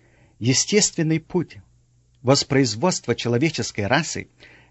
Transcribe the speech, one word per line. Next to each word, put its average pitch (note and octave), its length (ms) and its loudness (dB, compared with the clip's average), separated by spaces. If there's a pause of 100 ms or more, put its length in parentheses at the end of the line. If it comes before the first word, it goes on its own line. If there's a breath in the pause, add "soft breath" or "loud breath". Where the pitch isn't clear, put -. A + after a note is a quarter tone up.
(380 soft breath)
Естественный D#3+ 800 0
путь - 380 -6 (640)
воспроизводства C3 920 2
человеческой A#2+ 720 -2
расы — B2 420 -2 (420 soft breath)